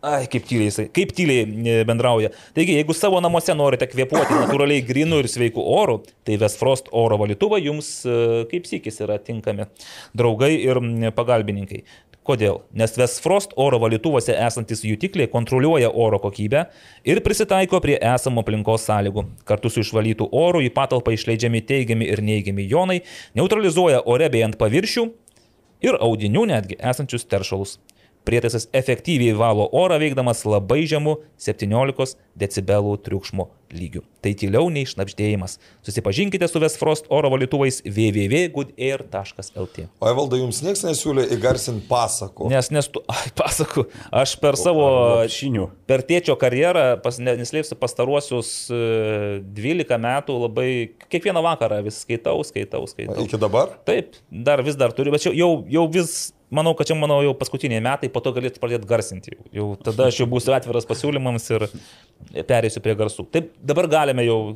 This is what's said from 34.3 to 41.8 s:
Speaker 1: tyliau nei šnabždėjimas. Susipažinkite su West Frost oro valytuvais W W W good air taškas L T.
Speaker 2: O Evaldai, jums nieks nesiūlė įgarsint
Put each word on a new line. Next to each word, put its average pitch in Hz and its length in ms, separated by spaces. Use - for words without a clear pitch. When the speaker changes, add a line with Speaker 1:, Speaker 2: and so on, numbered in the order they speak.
Speaker 1:
tyliau 107 380
nei 143 180
šnabždėjimas. 98 720
Susipažinkite 175 680
su - 80
West 156 240
Frost 156 260
oro 147 220
valytuvais 131 540
W 107 240
W 101 180
W 127 220
good 143 280
air 131 300
taškas 98 480
L 95 160
T. - 160
Speaker 2:
O 110 120
Evaldai, 127 320
jums 123 240
nieks 196 180
nesiūlė 139 480
įgarsint 120 540